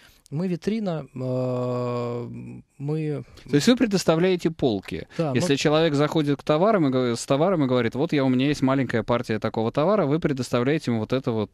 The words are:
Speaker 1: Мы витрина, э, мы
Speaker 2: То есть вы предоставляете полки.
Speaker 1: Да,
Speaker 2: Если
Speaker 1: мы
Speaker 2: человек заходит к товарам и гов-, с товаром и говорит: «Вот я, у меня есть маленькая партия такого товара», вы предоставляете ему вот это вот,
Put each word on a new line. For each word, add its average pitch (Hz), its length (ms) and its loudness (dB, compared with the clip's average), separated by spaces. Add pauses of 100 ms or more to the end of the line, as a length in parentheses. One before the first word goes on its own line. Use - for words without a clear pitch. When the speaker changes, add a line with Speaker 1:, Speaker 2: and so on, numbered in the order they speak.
(320)
Speaker 1:
Мы 165 160 -4
витрина, 180 680 -4
э, 123 1120 -4 (520)
мы 147 440 -4 (240)
Speaker 2:
То 143 80 0
есть 143 120 4
вы 247 80 6
предоставляете 185 720 2
полки. 107 680 -2
Speaker 1:
Да, 156 200 -2
Speaker 2:
Если 156 180 2
Speaker 1:
мы 135 40 4
Speaker 2:
человек 156 360 2
заходит 147 460 2
к - 40 -20
товарам 165 440 4
и - 20 2
гов-, 127 300 0
с - 80 -10
товаром 156 360 2
и 131 40 2
говорит: 123 260 2
«Вот 147 200 -2
я, 139 120 2
у 135 40 2
меня 127 180 2
есть 147 160 0
маленькая 131 400 0
партия 117 340 -2
такого 113 340 -2
товара», 170 360 2
вы 151 120 0
предоставляете 131 720 -2
ему 113 120 -2
вот 107 120 -4
это 131 180 -2
вот, 107 220 -2